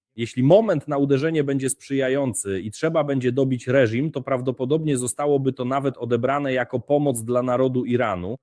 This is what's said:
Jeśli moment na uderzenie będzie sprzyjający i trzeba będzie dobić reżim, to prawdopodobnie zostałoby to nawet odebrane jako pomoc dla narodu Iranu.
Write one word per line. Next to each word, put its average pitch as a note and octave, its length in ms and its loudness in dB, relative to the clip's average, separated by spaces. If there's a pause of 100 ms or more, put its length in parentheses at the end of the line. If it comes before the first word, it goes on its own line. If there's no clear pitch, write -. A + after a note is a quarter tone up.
(160)
Jeśli A#2 260 -4
moment F3 460 4
na C#3+ 100 -2
uderzenie C#3+ 460 2
będzie C3+ 260 -2
sprzyjający C3 920 -2
i A2 100 -8
trzeba D#3+ 340 -2
będzie C3 280 0
dobić C3 340 0
reżim, B2+ 440 2
to C3+ 120 -8
prawdopodobnie C3 760 -2
zostałoby C3+ 560 0
to B2+ 120 -6
nawet C3+ 340 -2
odebrane B2+ 540 -2
jako B2 280 -2
pomoc C#3+ 420 0
dla B2 200 0
narodu B2+ 420 0
Iranu. A2 580 -2